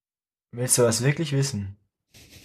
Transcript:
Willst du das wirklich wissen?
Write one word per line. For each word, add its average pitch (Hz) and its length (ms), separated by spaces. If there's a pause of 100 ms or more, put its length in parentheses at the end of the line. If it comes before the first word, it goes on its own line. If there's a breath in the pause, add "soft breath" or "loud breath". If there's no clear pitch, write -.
(560)
Willst 123 220
du 123 60
das 113 180
wirklich 143 300
wissen? 104 460 (680 soft breath)